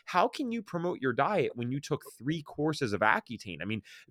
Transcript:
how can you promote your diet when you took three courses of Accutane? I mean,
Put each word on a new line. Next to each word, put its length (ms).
how 240
can 240
you 100
promote 380
your 140
diet 420
when 160
you 80
took 220
three 240
courses 500
of 80
Accutane? 600
I 40
mean, 160